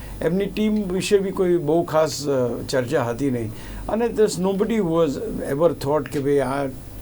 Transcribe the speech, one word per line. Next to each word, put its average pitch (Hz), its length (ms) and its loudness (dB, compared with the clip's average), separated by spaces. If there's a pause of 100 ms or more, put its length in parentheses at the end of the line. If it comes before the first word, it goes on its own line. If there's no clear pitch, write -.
(240)
એમની 190 220 0
ટીમ 214 360 0
વિશે 185 360 2
બી 196 120 0
કોઈ 180 260 2
બહુ 160 260 2
ખાસ, 147 460 0
અ, 123 400 0
ચર્ચા 131 360 0
હતી 120 260 -2
નહીં 117 200 -2 (380)
અને 226 180 0
there's 202 340 2
nobody 196 360 0
who 165 280 2
has 143 60 0 (420)
ever 143 340 2
thought 147 260 0
કે 151 80 0
ભાઈ 143 180 2
આ 139 280 0 (360)